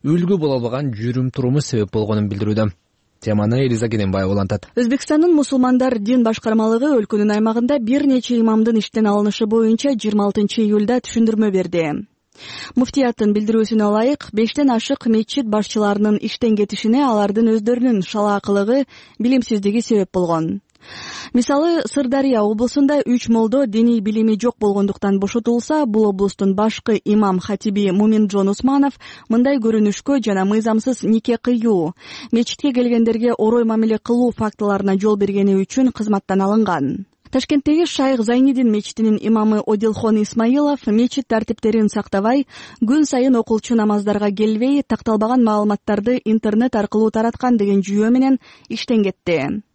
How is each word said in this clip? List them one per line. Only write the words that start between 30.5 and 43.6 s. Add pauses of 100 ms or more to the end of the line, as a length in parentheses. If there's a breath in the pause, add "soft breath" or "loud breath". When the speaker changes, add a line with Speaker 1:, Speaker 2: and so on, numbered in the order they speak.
Speaker 2:
нике
кыюу, (360 loud breath)
мечитке
келгендерге
орой
мамиле
кылуу
фактыларына
жол
бергени
үчүн
кызматтан
алынган. (240)
Ташкенттеги
Шайх
Зайнидин
мечитинин
имамы
Одилхон
Исмаилов
мечит
тартиптерин
сактабай, (340 loud breath)
күн
сайын
окулчу